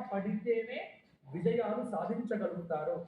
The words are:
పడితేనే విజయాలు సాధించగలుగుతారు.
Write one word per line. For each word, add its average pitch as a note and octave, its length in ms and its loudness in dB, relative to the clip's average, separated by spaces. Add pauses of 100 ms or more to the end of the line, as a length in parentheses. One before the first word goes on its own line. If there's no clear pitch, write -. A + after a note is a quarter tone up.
(120)
పడితేనే A3+ 680 0 (540)
విజయాలు A3+ 480 2 (100)
సాధించగలుగుతారు. F3 1040 0 (120)